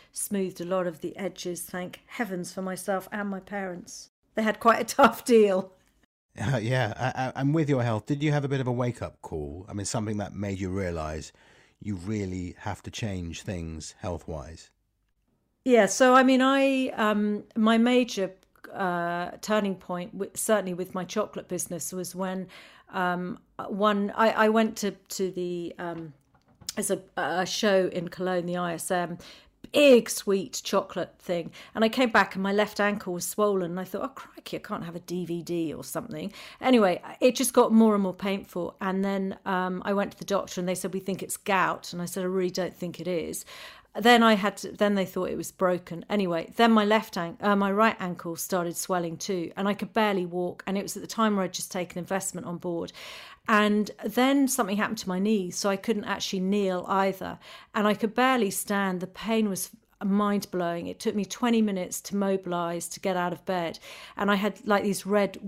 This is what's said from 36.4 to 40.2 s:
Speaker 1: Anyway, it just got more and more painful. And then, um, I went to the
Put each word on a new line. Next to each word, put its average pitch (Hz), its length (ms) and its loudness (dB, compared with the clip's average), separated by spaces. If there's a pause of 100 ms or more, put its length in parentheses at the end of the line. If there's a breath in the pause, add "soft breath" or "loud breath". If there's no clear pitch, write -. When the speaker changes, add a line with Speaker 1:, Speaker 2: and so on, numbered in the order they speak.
Speaker 1:
Anyway, 226 400 4 (200)
it 247 160 6
just - 160 0
got 240 200 6
more 220 220 8
and 202 80 2
more 185 120 -2
painful. 190 640 -6
And 190 240 0
then, 196 420 -2
um, 185 380 -2
I 208 80 -2
went 196 200 -2
to - 60 -20
the - 60 -14